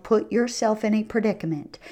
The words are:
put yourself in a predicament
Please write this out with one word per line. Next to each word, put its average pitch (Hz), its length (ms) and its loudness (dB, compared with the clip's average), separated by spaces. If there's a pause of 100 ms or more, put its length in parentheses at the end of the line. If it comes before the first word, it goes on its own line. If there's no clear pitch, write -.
put 214 280 2
yourself 233 520 0
in 214 100 2
a 214 100 2
predicament 202 760 -2 (120)